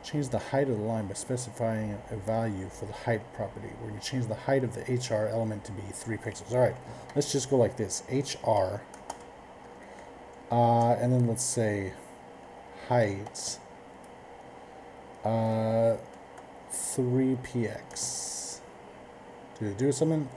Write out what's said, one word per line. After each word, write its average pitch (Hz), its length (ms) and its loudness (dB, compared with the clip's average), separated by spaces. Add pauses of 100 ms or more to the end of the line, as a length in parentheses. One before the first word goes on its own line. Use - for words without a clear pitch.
Change 147 240 0
the 120 100 0
height 139 300 2
of 113 100 2
the 104 60 0
line 110 220 0
by 95 80 -6
specifying 110 840 -2 (120)
a 113 60 -4
value 104 540 0
for - 160 -8
the 101 60 -8
height 113 280 0 (140)
property. 107 340 -6 (140)
We're 113 60 -8
gonna 107 120 -8
change 127 260 -2
the 107 80 -2
height 135 280 2
of 120 120 -2
the - 160 -6
H 123 200 0
R 107 160 4
element 107 380 0
to 104 80 -8
be 101 100 -8 (100)
three 113 240 -4
pixels. - 360 -6
All 123 80 6
right, 113 160 6 (400)
let's 147 160 2
just 127 180 2
go 139 60 6
like 110 200 6
this, - 320 -2
H 131 360 0
R, 101 380 4 (1700)
uh, 117 400 8
and 120 200 4
then 127 140 6
let's 113 160 2
say 101 500 2 (960)
height, 117 720 2 (1700)
uh, 113 720 4 (720)
three 131 720 2
P 120 240 0
X. - 960 -6 (1000)
Did 110 100 -2
it 95 100 -4
do 135 140 4
something? 156 440 2